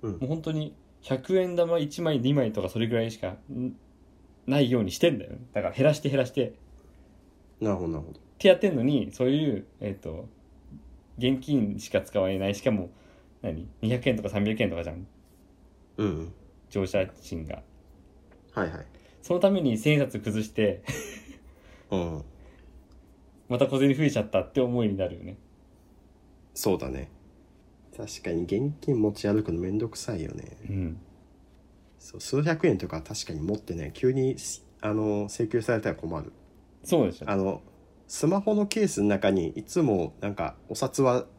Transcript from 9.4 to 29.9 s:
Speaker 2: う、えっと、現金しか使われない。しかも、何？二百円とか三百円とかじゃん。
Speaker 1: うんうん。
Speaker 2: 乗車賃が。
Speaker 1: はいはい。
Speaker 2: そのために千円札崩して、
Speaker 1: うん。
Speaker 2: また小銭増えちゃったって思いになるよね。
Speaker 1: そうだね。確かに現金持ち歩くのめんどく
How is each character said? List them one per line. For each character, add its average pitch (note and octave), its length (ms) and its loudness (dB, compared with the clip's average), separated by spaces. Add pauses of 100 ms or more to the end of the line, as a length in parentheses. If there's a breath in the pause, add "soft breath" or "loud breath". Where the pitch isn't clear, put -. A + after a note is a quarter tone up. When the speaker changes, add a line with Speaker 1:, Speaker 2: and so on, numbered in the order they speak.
Speaker 2:
う、 G2 160 -4 (140)
え G#2 100 -4
っ F#2+ 60 -6
と、 E2+ 320 -10 (920)
現 C3 220 2
金 A2 400 0
し - 100 -14
か F#2+ 100 4
使 - 180 -4
わ F#2+ 100 2
れ F#2+ 100 0
な G2 100 0
い。 G2+ 60 0
し - 80 -10
か C3 80 4
も、 F#2+ 200 -2 (520 soft breath)
何？ E2+ 260 -8 (140)
二 A2 80 0
百 B2+ 180 0
円 A#2 80 2
と G#2 60 -6
か G2+ 60 -4
三 G2+ 160 0
百 A2 180 0
円 G2 80 2
と E2+ 60 -6
か E2+ 80 -6
じ D#2+ 60 -6
ゃ - 20 -10
ん。 F2+ 140 -12 (920)
Speaker 1:
う G#2+ 60 0
ん - 20 2
う G2 40 2 (120)
ん。 E2 100 -12 (380)
Speaker 2:
乗 G2 160 0
車 F#2 200 2
賃 - 380 -10
が。 - 180 -10 (880)
Speaker 1:
は G2+ 120 -2
い D#2+ 60 -4
は E2 80 -12
い。 - 80 -14 (360 soft breath)
Speaker 2:
そ F3 120 0
の F3+ 60 2
た G3 100 6
め G3 100 2
に B2+ 160 2
千 D3 180 4
円 C#3+ 60 4
札 C3 200 -2
崩 G#2+ 220 -2
し G#2+ 80 -8
て、 G#2 320 0 (1080 soft breath)
Speaker 1:
う G2 60 0
ん。 E2 280 -4 (1200 soft breath)
Speaker 2:
ま B2 100 0
た C3+ 80 6
小 C3+ 120 0
銭 C#3 160 6
増 D3+ 100 0
え C#3 60 4
ち A#2+ 80 0
ゃ A2 40 2
っ G#2+ 80 -4
た F#2+ 100 4
っ - 120 -8
て C#3 80 2
思 B2 240 2
い G#2+ 40 2
に G2 80 0
な F#2 120 -2
る E2+ 80 -8
よ F2 80 -16
ね。 F#2 120 -14 (1200)
Speaker 1:
そ F#2+ 220 2
う - 20 -4
だ C2 100 -6
ね。 C2 220 -8 (840)
確 - 260 -12
か F#2+ 80 -4
に E2+ 140 0
現 A#2+ 360 0
金 B2+ 200 2
持 G#2+ 120 4
ち - 140 -4
歩 G#2 160 4
く F2 100 -4
の E2+ 80 -2
め F#2 100 -2
ん G#2 80 0
ど A#2 100 -2
く - 100 -12